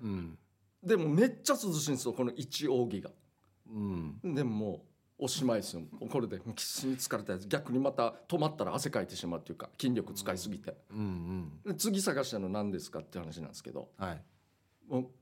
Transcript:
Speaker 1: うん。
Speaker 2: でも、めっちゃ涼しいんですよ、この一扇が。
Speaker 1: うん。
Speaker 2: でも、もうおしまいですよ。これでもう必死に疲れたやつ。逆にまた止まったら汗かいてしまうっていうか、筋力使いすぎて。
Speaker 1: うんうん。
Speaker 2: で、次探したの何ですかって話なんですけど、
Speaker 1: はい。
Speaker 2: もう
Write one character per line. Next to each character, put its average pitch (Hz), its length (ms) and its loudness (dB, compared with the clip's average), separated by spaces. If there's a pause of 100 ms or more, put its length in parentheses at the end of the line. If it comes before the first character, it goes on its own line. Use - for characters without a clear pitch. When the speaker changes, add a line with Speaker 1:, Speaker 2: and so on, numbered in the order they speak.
Speaker 1:
う 113 60 -4
ん。 85 300 -4 (460)
Speaker 2:
で 190 140 6
も、 165 100 2
め 170 200 8
っ 254 160 -4
ち - 80 4
ゃ - 20 8
涼 214 200 2
し 151 140 0
い 151 40 2
ん - 20 4
で 127 60 2
す - 80 -2
よ、 117 60 0
こ 127 120 2
の 120 60 0
一 - 360 -2
扇 120 320 4
が。 80 120 -8 (580)
Speaker 1:
う 110 100 -6
ん。 90 400 -2 (160)
Speaker 2:
で 139 80 2
も、 127 60 2
も 107 360 -2 (340)
う 139 60 0
お - 20 0
し 131 180 0
ま 120 80 6
い 110 40 6
で 98 60 2
す - 120 -8
よ。 85 80 -6 (260)
こ 147 100 2
れ 117 80 2
で 92 100 -4
も 92 100 -12
う - 20 -6
必 - 160 -4
死 - 220 -2
に 131 100 2
疲 - 180 0
れ 107 80 -2
た 104 100 -2
や 92 60 -2
つ。 98 80 -10
逆 139 240 0
に 123 60 4
ま 135 140 4
た 120 240 2 (120)
止 170 120 0
ま 151 80 4
っ 151 80 -2
た 98 100 0
ら 90 80 -2
汗 - 160 0
か 110 120 2
い 90 60 -2
て - 80 -12
し 92 120 -6
ま 85 100 -2
う - 20 -4
っ - 40 -10
て - 80 -10
い 82 40 -6
う - 20 -18
か、 - 120 -12 (100)
筋 127 140 2
力 110 200 0
使 98 200 -2
い 90 40 -2
す 92 120 -6
ぎ 98 80 -4
て。 - 180 -8 (140)
Speaker 1:
う 101 60 -14
ん 90 560 -2 (140)
う 208 40 -4
ん。 190 40 -2
Speaker 2:
で、 - 20 0
次 196 260 2
探 147 220 4
し - 80 -2
た 107 80 -2
の 95 100 0
何 104 220 0
で 90 80 -2
す - 100 -8
か 80 100 -6
っ 80 40 -8
て - 160 -8
話 80 200 -8
な 78 60 -6
ん - 40 -12
で - 60 -16
す - 80 -12
け - 80 -10
ど、 - 260 -8
Speaker 1:
は 98 160 -4
い。 - 100 -10 (680)
Speaker 2:
も 127 120 2
う 127 80 -6 (120)